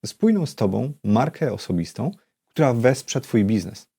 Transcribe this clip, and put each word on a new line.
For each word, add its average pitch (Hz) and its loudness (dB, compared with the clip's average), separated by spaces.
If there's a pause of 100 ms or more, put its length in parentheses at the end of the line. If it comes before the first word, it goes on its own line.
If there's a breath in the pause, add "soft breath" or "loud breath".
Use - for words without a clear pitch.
spójną 208 0
z - -8
Tobą 110 -2 (120)
markę 120 0
osobistą, 92 -4 (360 soft breath)
która 143 2
wesprze 123 2
Twój 110 2
biznes. 101 -4 (100)